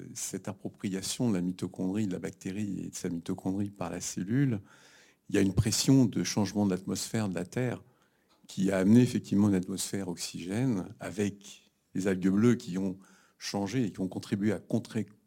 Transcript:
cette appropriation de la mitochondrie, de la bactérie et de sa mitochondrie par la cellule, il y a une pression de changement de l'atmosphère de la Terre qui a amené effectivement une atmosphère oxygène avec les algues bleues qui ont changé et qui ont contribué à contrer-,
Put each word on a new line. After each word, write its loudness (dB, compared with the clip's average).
cette -8
appropriation -4
de 2
la 0
mitochondrie, -2
de -4
la -4
bactérie -6
et -8
de -14
sa -6
mitochondrie -4
par -8
la -6
cellule, 0
il -2
y 4
a 6
une 4
pression 6
de 2
changement 0
de 2
l'atmosphère -2
de -4
la -4
Terre -4
qui 0
a 2
amené 8
effectivement 4
une 4
atmosphère -4
oxygène -4
avec -6
les 0
algues 0
bleues 6
qui -6
ont -2
changé -2
et -4
qui -8
ont -2
contribué -2
à -2
contrer-, -4